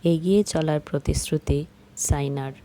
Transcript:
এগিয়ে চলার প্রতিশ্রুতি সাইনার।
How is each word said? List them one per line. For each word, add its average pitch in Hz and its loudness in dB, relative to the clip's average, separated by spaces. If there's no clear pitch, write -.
এগিয়ে 170 4
চলার 156 0
প্রতিশ্রুতি 147 -2
সাইনার। 139 -2